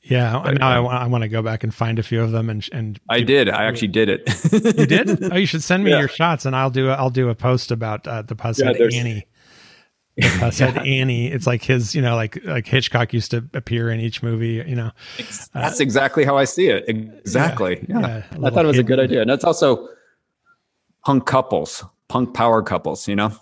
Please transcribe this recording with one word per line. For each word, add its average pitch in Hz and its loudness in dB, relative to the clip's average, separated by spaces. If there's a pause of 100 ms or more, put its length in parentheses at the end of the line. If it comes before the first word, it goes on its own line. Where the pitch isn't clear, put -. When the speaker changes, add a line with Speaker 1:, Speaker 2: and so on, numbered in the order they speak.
Speaker 1:
Yeah, 123 0
Speaker 2:
But, 139 0
Speaker 1:
now 131 2
I 123 4
Speaker 2:
um, 120 2
Speaker 1:
wa-, 123 -2
I 123 -2
wanna 117 0
go 113 -2
back 110 -4
and 110 -4
find 113 -2
a 110 -2
few 113 -2
of 113 0
them 113 -2
and, 104 -6
and 107 -8 (120)
Speaker 2:
I 117 4
Speaker 1:
keep 117 2
Speaker 2:
did. 127 4
I 104 0
actually 110 0
did 107 2
it. - 0 (300)
<laughs> 220 4
Speaker 1:
You 151 6
did? 185 2
Oh, 175 0
you 190 4
should 160 -4
send 185 0
me 190 4
Speaker 2:
Yeah. 143 6
Speaker 1:
your 143 0
shots, 160 0
and 131 -2
I'll 135 0
do 131 2
a, 131 2
I'll 131 0
do 127 0
a 117 0
post 127 0
about, 110 -4
uh, 113 -8
the 113 -10
Pushead 117 -2
Speaker 2:
Yeah, 123 2
there's 117 2
Speaker 1:
Annie. 120 -4 (920)
The - -2
Pushead 123 0
Speaker 2:
<laughs> 139 -4
Yeah. 135 2
Speaker 1:
Annie. 123 0
It's 131 -4
like 123 0
his, 120 0
you 151 0
know, 120 2
like, 113 -4
like 139 -4
Hitchcock 123 0
used 113 -2
to 120 -2
appear 117 -4
in 113 -2
each 113 -4
movie. 113 -2
You 127 -4
know, 117 -6 (260)
Speaker 2:
Ex-, - -14
Speaker 1:
uh, 127 -6
Speaker 2:
that's 156 -4
exactly 135 2
how 139 2
I 139 4
see 175 0
it. 101 0
Exactly. 110 -2
Speaker 1:
Yeah, 214 -2
Speaker 2:
Yeah. 202 0
Speaker 1:
yeah, 113 -4
a - -12
Speaker 2:
I - -12
Speaker 1:
little 135 0
Speaker 2:
thought 170 4
it 156 4
was 127 4
a 127 4
good 127 2
Speaker 1:
hidden. 127 2
Speaker 2:
idea, 127 2
and 113 0
that's 135 0
also 147 2 (1160)
punk 135 2
couples, 101 -2 (220)
punk 123 -2
power 117 4
couples. 85 -4
You 101 -2
know. 107 0